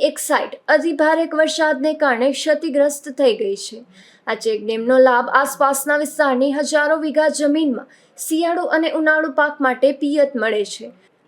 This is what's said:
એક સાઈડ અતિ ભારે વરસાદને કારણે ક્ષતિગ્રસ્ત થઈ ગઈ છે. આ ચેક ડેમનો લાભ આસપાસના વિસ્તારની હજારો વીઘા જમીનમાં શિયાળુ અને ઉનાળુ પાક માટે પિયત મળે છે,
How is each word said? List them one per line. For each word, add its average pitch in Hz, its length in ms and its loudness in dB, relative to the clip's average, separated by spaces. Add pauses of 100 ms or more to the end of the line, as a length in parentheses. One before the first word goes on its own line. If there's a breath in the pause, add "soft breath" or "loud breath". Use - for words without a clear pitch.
એક 302 160 -6
સાઈડ - 300 -2 (200)
અતિ 311 260 0
ભારે 320 320 2
વરસાદને 311 600 0 (100)
કારણે 254 340 2
ક્ષતિગ્રસ્ત 294 840 -2
થઈ 254 220 4
ગઈ 196 240 -4
છે. 226 160 -14 (460 soft breath)
આ 220 180 -4
ચેક 214 240 -2
ડેમનો 233 400 2
લાભ 247 320 0
આસપાસના 277 640 0
વિસ્તારની 277 540 0
હજારો 302 440 0
વીઘા 302 260 2 (120)
જમીનમાં 294 500 0 (280 soft breath)
શિયાળુ 339 600 -2
અને 320 100 0 (120)
ઉનાળુ 311 420 0
પાક 294 240 -2
માટે 254 340 2
પિયત 285 400 0
મળે 214 320 -2
છે, 233 180 -16 (380 soft breath)